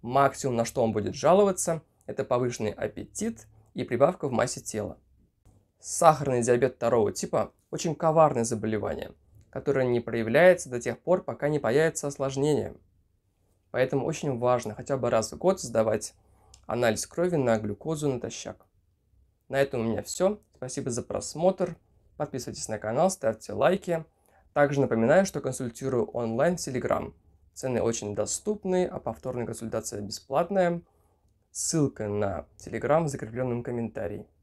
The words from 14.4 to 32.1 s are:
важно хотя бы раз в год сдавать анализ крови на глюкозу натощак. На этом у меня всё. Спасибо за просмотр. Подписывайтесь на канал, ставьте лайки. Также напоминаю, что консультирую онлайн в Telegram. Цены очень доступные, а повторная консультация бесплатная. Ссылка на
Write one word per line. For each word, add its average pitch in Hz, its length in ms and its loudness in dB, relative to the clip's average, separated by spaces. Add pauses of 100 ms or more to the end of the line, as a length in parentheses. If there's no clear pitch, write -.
важно 120 340 0
хотя - 220 -6
бы 120 120 -2
раз 113 220 2
в - 80 -14
год 190 220 0
сдавать 113 540 0 (520)
анализ 117 400 0
крови 175 300 -2
на 123 240 4
глюкозу 147 480 -4
натощак. 117 580 -6 (840)
На 135 120 0
этом 135 220 0
у - 20 0
меня 113 180 -2
всё. 202 380 0 (160)
Спасибо 127 340 -6
за 113 140 -4
просмотр. 165 720 -2 (400)
Подписывайтесь 123 500 -8
на 110 120 -6
канал, 123 300 2
ставьте - 440 -4
лайки. 160 520 0 (500)
Также 143 260 4
напоминаю, 127 460 4
что 151 140 -6
консультирую 131 680 -2
онлайн 120 500 0
в - 40 -8
Telegram. - 540 -2 (400)
Цены 123 280 -2
очень 104 340 -2
доступные, 185 720 -2
а 175 100 -8
повторная 120 480 -6
консультация 110 540 -6
бесплатная. 170 840 0 (680)
Ссылка 139 560 -2
на 101 380 -2 (120)